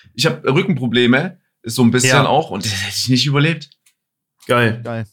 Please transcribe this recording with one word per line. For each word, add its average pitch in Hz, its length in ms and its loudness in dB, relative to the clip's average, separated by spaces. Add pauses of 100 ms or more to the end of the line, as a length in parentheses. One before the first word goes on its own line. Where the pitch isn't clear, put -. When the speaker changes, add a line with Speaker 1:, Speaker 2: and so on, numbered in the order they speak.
(160)
Speaker 1:
ich 131 100 0
hab - 180 -2
Rückenprobleme, 131 960 0 (240)
so 113 220 -2
ein 117 80 6
bisschen 123 180 2
Speaker 2:
Ja. 127 160 4
Speaker 1:
auch. 139 240 0
Und - 160 -6
das 110 80 -4
hätte 98 240 -8
ich - 120 -4
nicht 127 180 0
überlebt. 147 420 -2 (760)
Speaker 2:
Geil. 120 360 0
Speaker 3:
Geil. 113 300 -8